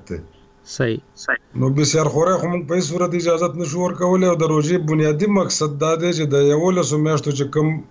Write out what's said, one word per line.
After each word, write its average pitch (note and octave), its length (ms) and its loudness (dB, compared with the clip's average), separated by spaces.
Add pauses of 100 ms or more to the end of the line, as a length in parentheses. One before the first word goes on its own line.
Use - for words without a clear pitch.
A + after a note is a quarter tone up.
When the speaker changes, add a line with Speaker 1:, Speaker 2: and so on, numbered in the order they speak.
Speaker 1:
دی. F2 80 -8 (500)
Speaker 2:
صحیح. A#2 300 -4 (600)
Speaker 1:
نو B2+ 120 0
بسیار D3 380 0
خورۍ E3+ 340 2
خو E3+ 60 -2
موږ F3 220 -4
په E3+ 60 -2
هیڅ F3+ 80 0
صورت E3+ 320 -2
اجازت E3+ 420 0
نشو E3+ 240 -4
ورکولی. F3+ 460 0
او F3 80 4
د D#3+ 80 0
روژې D#3 360 2
بنیادي D#3 480 0
مقصد D#3 540 0
دا D#3+ 140 2
دی E3+ 180 0
چې D#3 100 -2
د C#3 120 0
یولسو D3+ 640 2
میاشتو D3+ 320 0
چې C#3 120 -4
کوم، D#3 480 -2